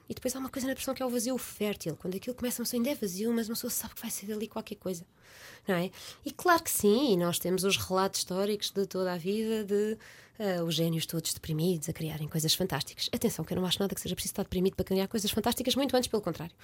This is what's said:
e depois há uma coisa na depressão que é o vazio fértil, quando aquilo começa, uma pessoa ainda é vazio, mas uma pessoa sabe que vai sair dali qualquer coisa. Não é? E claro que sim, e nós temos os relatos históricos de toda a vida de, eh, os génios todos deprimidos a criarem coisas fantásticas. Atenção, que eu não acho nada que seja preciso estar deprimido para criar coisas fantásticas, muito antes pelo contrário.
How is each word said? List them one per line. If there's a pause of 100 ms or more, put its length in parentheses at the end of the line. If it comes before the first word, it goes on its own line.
e
depois
há
uma
coisa
na
depressão
que
é
o
vazio
fértil,
quando
aquilo
começa,
uma
pessoa
ainda
é
vazio,
mas
uma
pessoa
sabe
que
vai
sair
dali
qualquer
coisa. (600)
Não
é? (340)
E
claro
que
sim,
e
nós
temos
os
relatos
históricos
de
toda
a
vida
de, (400)
eh,
os
génios
todos
deprimidos
a
criarem
coisas
fantásticas.
Atenção,
que
eu
não
acho
nada
que
seja
preciso
estar
deprimido
para
criar
coisas
fantásticas,
muito
antes
pelo
contrário. (120)